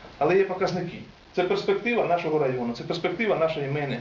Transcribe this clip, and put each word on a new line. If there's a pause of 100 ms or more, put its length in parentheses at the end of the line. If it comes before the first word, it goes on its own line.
(180)
Але
є
показники. (380)
Це
перспектива
нашого
району,
це
перспектива
нашої
мини,